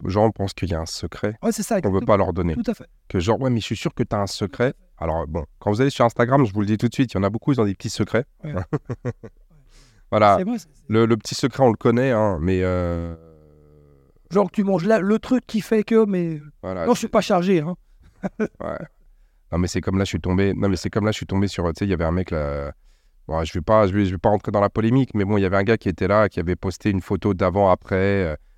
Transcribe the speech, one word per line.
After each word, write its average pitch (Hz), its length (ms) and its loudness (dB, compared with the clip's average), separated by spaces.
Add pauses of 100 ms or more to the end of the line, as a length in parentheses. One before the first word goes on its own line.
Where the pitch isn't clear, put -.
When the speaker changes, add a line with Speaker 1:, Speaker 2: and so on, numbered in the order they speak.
Speaker 1:
gens 104 220 2
pensent 98 240 -6
qu'il 85 160 -6
y 85 40 -2
a 80 60 -4
un 80 60 -6
secret - 560 -8
Speaker 2:
Ouais, 226 100 0
c'est 214 100 -6
ça, 101 200 -2
Speaker 1:
qu'on 101 80 0
veut 92 60 0
Speaker 2:
exactement. 95 100 0
Speaker 1:
pas 107 100 6
leur 92 160 0
donner. 85 220 0
Speaker 2:
Tout 240 160 -4
à - 20 -4
fait. - 140 -12 (200)
Speaker 1:
Que 95 140 -2
genre, 101 180 2
ouais, 131 120 -2
mais 117 100 0
je - 60 -8
suis 110 100 -4
sûr - 160 -6
que - 100 -4
t'as 107 200 -2
un 98 40 -2
secret. 120 460 -2 (260)
Alors, 82 280 -4
bon, 76 180 -6 (140)
quand 104 120 -2
vous 104 100 0
allez 139 100 4
sur 123 140 2
Instagram, 123 420 2
je 95 60 -8
vous 107 80 -2
le 101 60 0
dis 107 120 0
tout 120 100 0
de - 60 -4
suite, 131 180 0
il - 40 -8
y 95 40 0
en - 20 2
a 98 80 2
beaucoup, 117 220 -2
ils 123 80 2
ont 107 40 2
des 101 100 0
petits - 160 -8
secrets. 113 340 -2 (200)
Speaker 2:
Ouais. 98 100 -10
Speaker 1:
<laughs> 117 580 -8 (1000)
Voilà. 104 280 6
Speaker 2:
C'est 180 60 0
vrai, 233 140 -4
c'est, - 140 -14
c'est - 160 -20
Speaker 1:
Le, 110 160 4
le 113 120 4
petit - 180 -10
secret, 135 300 0
on 123 40 6
le 107 80 4
connaît, 123 360 2
hein, 104 280 0
mais, 92 220 2
euh, 87 520 -2 (1160)
Speaker 2:
Genre 190 160 2
que - 80 -10
tu 214 100 0
manges 190 200 0
là, 214 160 2
le 208 180 0
truc - 280 0
qui 220 140 -4
fait 214 240 0
que, 226 200 4
mais 175 360 -2 (220)
Speaker 1:
Voilà, 92 240 -4
Speaker 2:
non, 247 80 4
je - 40 0
suis 226 80 -6
Speaker 1:
c'est - 40 -14
Speaker 2:
pas 220 100 2
chargé, 180 400 2
hein. 170 160 -6 (460)
<laughs> - 160 -8 (220)
Speaker 1:
Ouais. - 180 -8 (760)
Non, 85 60 0
mais 90 100 2
c'est 92 120 -4
comme 95 180 -2
là, 98 60 2
je - 60 -2
suis 90 100 -4
tombé, 95 340 0
non, 101 140 0
mais 95 80 0
c'est 92 140 -6
comme 104 160 -2
là, 107 60 2
je - 40 -6
suis 85 100 -10
tombé 95 220 0
sur, 90 180 -4
tu 85 120 0
sais, 104 80 -2
il 98 40 -2
y - 20 0
avait 82 120 -2
un 80 80 0
mec 90 180 -4
là, 73 420 -4 (560)
bon, 80 160 -2
je - 80 -8
vais 90 80 -4
pas, 107 280 4
je 92 40 -2
vais, 104 120 2
je 90 80 0
vais 95 60 -6
pas 110 120 0
rentrer 104 220 0
dans 101 80 0
la 101 100 2
polémique, 117 440 2
mais 101 100 0
bon, 104 140 0
il 98 40 2
y - 20 2
avait 92 120 0
un 98 80 2
gars 113 120 4
qui - 120 -4
était 90 200 -2
là, 104 200 4
qui - 120 -6
avait 85 160 -2
posté - 340 -2
une 98 100 0
photo 98 340 -2
d'avant-après, 95 600 2
euh, 95 400 0 (220)